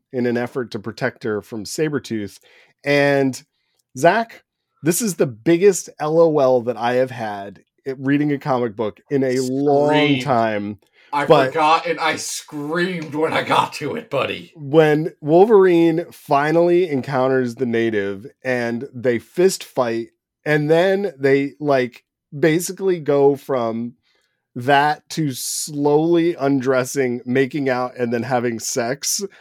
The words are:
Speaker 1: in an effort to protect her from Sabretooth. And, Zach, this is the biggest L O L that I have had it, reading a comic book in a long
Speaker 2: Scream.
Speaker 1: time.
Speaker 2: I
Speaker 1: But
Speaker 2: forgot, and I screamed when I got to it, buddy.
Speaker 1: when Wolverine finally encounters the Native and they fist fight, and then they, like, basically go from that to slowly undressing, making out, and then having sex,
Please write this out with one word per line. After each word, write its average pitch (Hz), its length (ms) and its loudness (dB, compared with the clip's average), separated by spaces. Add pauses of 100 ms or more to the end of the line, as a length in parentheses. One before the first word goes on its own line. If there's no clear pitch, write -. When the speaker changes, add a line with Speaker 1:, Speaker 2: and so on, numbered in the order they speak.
(120)
Speaker 1:
in 123 140 -2
an 120 100 0
effort 120 360 -6
to 113 60 -8
protect 110 460 -8
her 107 180 -4
from 107 220 -12
Sabretooth. 120 720 -6 (460)
And, 143 580 0 (540)
Zach, 185 480 0 (380)
this 151 180 0
is 208 160 -4
the 147 100 2
biggest 170 640 2 (100)
L 156 220 2
O 156 180 4
L 131 240 4
that 117 140 -4
I 120 180 -2
have 127 160 2
had 104 520 -10 (240)
it, 131 120 -6
reading 143 340 0
a 139 60 -2
comic 123 380 -2
book 107 240 -6 (100)
in 135 140 0
a 127 160 0
long 139 480 0
Speaker 2:
Scream. 143 340 2
Speaker 1:
time. 110 560 -2 (340)
Speaker 2:
I 143 120 -2
Speaker 1:
But 139 240 6
Speaker 2:
forgot, 160 380 2
and 165 120 -4
I 156 180 -2
screamed 156 1000 -6
when 156 180 -2
I 139 100 -2
got 135 320 0
to 147 220 -8
it, - 140 -12
buddy. 107 440 -4
Speaker 1:
when 156 640 2
Wolverine 170 920 4
finally 165 760 2
encounters 131 640 -2
the 127 120 -6
Native 107 600 -2 (180)
and 120 480 -4
they 120 260 -2
fist - 460 0
fight, 117 440 -4 (360)
and 151 260 0
then 190 480 2
they, 139 400 2
like, 135 460 -2 (340)
basically 175 640 0
go 143 340 4
from 120 600 -4 (640)
that 143 540 2
to 151 220 -4
slowly 156 1040 0
undressing, 127 920 0
making 135 440 -2
out, 123 280 -2
and 120 160 -4
then 117 100 -2
having 120 360 -2
sex, 131 640 -6 (180)